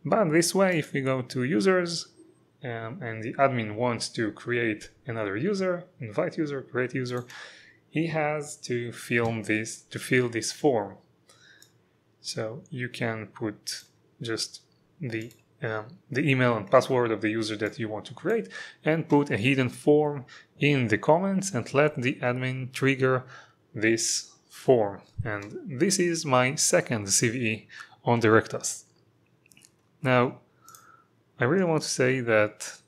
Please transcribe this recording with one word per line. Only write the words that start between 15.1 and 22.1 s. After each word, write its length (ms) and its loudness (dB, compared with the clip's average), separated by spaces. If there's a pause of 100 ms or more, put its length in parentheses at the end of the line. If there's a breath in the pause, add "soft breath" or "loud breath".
um, 240 -6 (240)
the 200 -2
email 260 4
and 160 -4
password 400 4
of 80 0
the 100 0
user 280 -2
that 200 -4
you 120 -4
want 160 -8
to 80 -14
create 340 -2 (380 loud breath)
and 240 0
put 200 4
a 60 2
hidden 320 2
form 580 2 (320 loud breath)
in 300 2
the 100 4
comments 540 2
and 220 -4
let 280 2
the 200 0